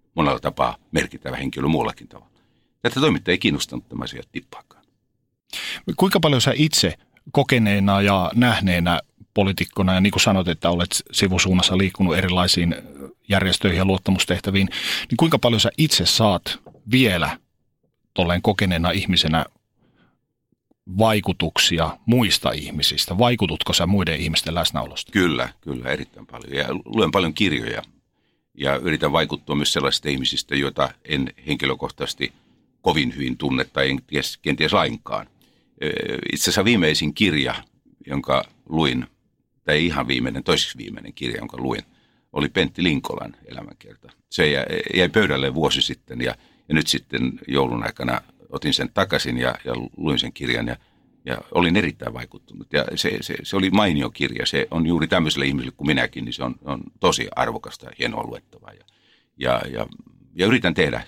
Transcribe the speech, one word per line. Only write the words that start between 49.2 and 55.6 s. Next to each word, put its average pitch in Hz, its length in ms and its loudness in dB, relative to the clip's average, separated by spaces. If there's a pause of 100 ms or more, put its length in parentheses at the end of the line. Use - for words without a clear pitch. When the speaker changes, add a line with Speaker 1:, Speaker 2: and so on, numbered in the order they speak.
Speaker 1:
ja, 62 160 -2 (100)
ja 64 80 -4 (240)
luin 76 220 0
sen - 140 -4
kirjan 60 340 -4
ja, 60 100 -6 (480)
ja 60 140 -6 (160)
olin 87 220 4
erittäin 71 380 -2
vaikuttunut. - 580 -16
Ja 71 120 2 (100)
se, - 260 -2
se, - 220 -8
se - 140 -6
oli 95 140 2
mainio 87 400 2
kirja. 60 360 -4
Se - 240 -2
on 80 160 0
juuri 80 220 2
tämmöiselle 76 380 0
ihmiselle 65 300 -4